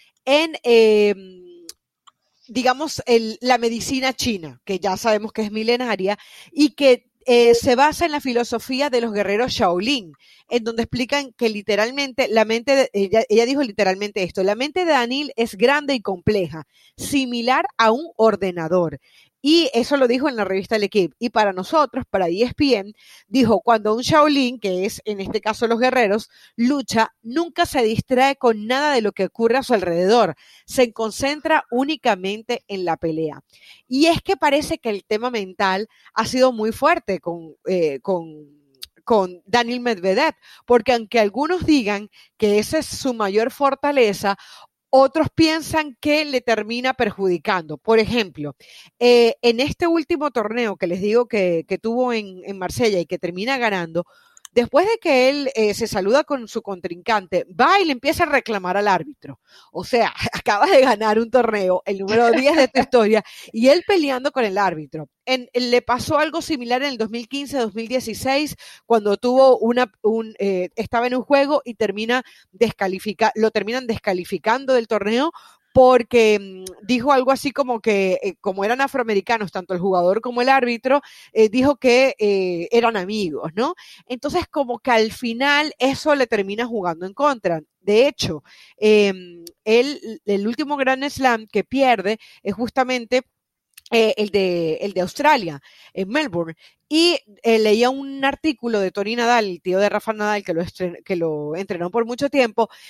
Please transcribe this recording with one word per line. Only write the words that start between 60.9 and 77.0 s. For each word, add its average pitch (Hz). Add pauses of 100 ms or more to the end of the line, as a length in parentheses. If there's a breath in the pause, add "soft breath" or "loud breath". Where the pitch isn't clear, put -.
un 233
torneo, 208
el 202
número 220
diez 269
de 269
tu 262
historia, 220 (280 loud breath)
y 240
él 339
peleando 285
con 262
el 190
árbitro. 160 (180)
En, 247
le 240
pasó 247
algo 311
similar 247
en 285
el 247
dos 220
mil 233
quince, 277
dos 220
mil 226
dieciséis, 254 (300 loud breath)
cuando 208
tuvo 254
una, 240 (120)
un, 220
eh, 190
estaba 233
en 254
un 247
juego 277
y 233
termina 220 (300 soft breath)
descalifica-, 202
lo 220
terminan 226
descalificando 220
del 233
torneo 226 (400 loud breath)
porque, 240
mm, 190
dijo 247